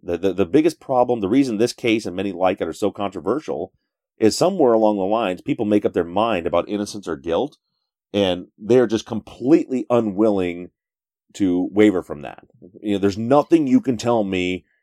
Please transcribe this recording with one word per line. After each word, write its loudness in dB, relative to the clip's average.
The, -4
the, -2
the 0
biggest 0
problem, 0
the -2
reason 2
this 0
case -2
and -8
many -6
like 0
it -4
are -8
so -2
controversial, -6
is 2
somewhere 2
along 4
the -2
lines, -2
people -4
make 2
up -2
their 0
mind -2
about 0
innocence -8
or -4
guilt, -4
and -2
they're 4
just -2
completely -2
unwilling 0
to 0
waver 6
from -12
that. -16
You -4
know, -2
there's -10
nothing 2
you 4
can -4
tell 0
me -4